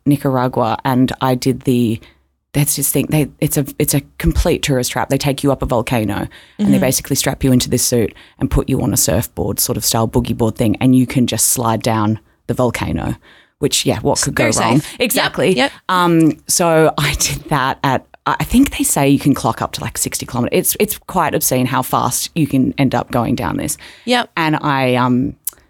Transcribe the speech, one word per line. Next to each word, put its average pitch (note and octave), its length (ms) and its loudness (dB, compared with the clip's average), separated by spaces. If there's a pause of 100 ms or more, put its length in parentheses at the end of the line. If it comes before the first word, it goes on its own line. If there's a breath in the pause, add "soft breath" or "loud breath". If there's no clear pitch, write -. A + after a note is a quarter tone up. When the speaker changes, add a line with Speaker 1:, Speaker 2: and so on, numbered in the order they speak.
Speaker 1:
Nicaragua, B2+ 760 0
and C3 380 2
I C3 140 2
did B2+ 260 -2
the, A#2+ 400 0 (500 soft breath)
that's D3 240 0
this - 160 -4
thing, - 160 0
they, D3+ 220 0 (100)
it's D3+ 160 0
a, C#3+ 100 0 (140)
it's D3 140 0
a C#3+ 80 2 (160)
complete E3 440 0
tourist B2+ 300 0
trap. A#2 160 -2
They C3+ 100 0
take C#3 240 -2
you C#3 120 2
up - 80 -4
a C3 40 -4
volcano G#2+ 640 -2 (300 loud breath)
and G3+ 100 0
they - 60 6
Speaker 2:
Mm-hmm. - 80 4
Speaker 1:
basically C3+ 340 0
strap - 300 -2
you B2+ 80 4
into B2 160 2
this B2 160 0
suit A#2 280 0 (260 loud breath)
and - 120 -2
put - 160 0
you C3+ 140 0
on G2 120 0
a - 40 0
surfboard - 640 -2
sort A2+ 160 -2
of G2+ 80 -6
style A2+ 200 0
boogie A#2+ 320 -2
board A2+ 200 -2
thing, G#2+ 240 2
and B2+ 160 4
you B2+ 100 4
can B2 200 2
just - 240 -2
slide A2+ 300 -2
down A2 380 0 (280)
the B2 60 -2
volcano, - 640 -2 (440 soft breath)
which, - 260 -2
yeah, A#2+ 160 0
what C#3 180 0
could - 160 -2
Speaker 2:
Very A#2+ 160 2
Speaker 1:
go A2+ 80 0
wrong? A#2 220 2
Speaker 2:
safe. - 100 -14
Yep, - 100 -8
Speaker 1:
Exactly. F#3+ 540 0
Speaker 2:
yep. F3+ 160 0 (160 loud breath)
Speaker 1:
Um, E3+ 460 4 (160)
so D#3+ 480 4
I C#3+ 160 -2
did - 320 -2
that C3+ 400 -2
at, C3 200 0 (200)
I C#3+ 180 -2
think B3+ 340 2
they C#4+ 60 -2
say C#3+ 240 2
you C#3 120 4
can C#3+ 140 2
clock - 280 -2
up - 120 -4
to, - 80 -10
like, - 160 -8
sixty - 280 -6
kilometers. A#2+ 340 -2
It's, - 220 -2
it's - 160 -2
quite - 360 -2
obscene B2+ 340 0
how B2+ 160 -2
fast - 520 -2
you D3+ 120 2
can C3 300 2
end C3 160 2
up - 180 -2
going A#2 240 0
down G#2 200 -4
this. E2 220 -6 (260 loud breath)
Speaker 2:
Yep. A#3+ 320 -2
Speaker 1:
And D#3 220 0
I, C3+ 380 0
um, B2 420 0 (320 soft breath)